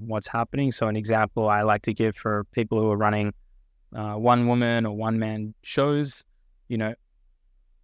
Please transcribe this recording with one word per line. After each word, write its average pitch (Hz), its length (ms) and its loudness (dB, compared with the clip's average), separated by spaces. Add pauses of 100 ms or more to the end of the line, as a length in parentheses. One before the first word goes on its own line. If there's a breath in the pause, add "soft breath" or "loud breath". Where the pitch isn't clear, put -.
what's 107 200 -4
happening. 131 440 -2
So 113 160 -2
an 107 80 0
example 107 540 0
I 104 140 2
like 104 200 2
to 113 100 -2
give 110 220 0
for 104 360 -2
people 113 280 0
who 110 100 4
are 104 80 2
running, 104 360 0 (600)
uh, 107 200 -8
one 120 340 4
woman 120 380 2
or 104 100 -6
one 110 240 -2
man 107 420 -6
shows, 147 640 -2 (440)
you 120 100 -4
know, 110 160 -2 (920)